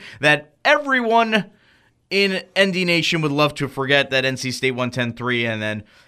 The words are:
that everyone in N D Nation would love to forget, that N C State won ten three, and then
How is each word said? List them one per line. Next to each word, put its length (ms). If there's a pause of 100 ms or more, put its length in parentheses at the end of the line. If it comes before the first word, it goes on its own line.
(200)
that 340 (100)
everyone 840 (640)
in 320 (120)
N 140
D 160
Nation 360
would 100
love 240
to 120
forget, 440
that 120
N 140
C 140
State 200
won 200
ten 220
three, 340
and 160
then 200 (240)